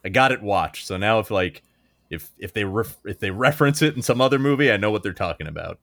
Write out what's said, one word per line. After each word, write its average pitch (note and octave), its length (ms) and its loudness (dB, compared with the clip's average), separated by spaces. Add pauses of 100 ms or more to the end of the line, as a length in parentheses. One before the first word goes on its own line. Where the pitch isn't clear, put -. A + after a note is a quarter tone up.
I G2+ 40 -6
got B2+ 240 4
it A#2 100 -4
watched." F#2 440 -2
So F#2 100 -6
now G#2+ 220 2
if, G#2 120 -4
like, F#2 320 -2 (480)
if, - 280 -12
if G2 140 -12
they G#2 120 -2
ref-, G2+ 400 -4
if G2 160 -10
they G2 120 -2
reference C#3+ 500 2
it D3+ 140 2
in B2 60 -6
some B2 180 0
other C3+ 180 4
movie, C#3 320 2
I G#2 60 4
know G#2 160 2
what G#2 100 -2
they're G2 100 -4
talking E2 360 -6
about. E2 340 -10